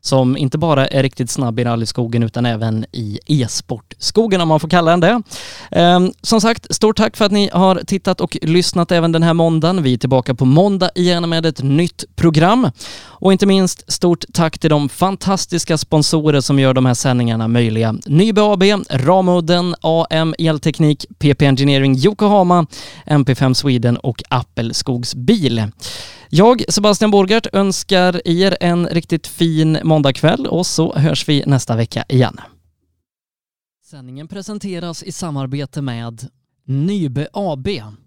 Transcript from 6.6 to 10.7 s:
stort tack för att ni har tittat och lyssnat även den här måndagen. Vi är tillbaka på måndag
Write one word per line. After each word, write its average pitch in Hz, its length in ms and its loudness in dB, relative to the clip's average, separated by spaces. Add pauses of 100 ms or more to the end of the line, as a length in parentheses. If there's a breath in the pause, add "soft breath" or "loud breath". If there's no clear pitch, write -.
stort 214 220 2
tack 220 200 0
för 220 80 0
att 196 60 0
ni 202 220 0
har 190 220 4
tittat - 460 -4
och - 200 -6
lyssnat 170 500 0
även 165 200 2
den 165 120 2
här 165 100 4
måndagen. 165 500 2
Vi 131 100 2
är 120 40 0
tillbaka 127 380 0
på 131 100 0
måndag 180 500 4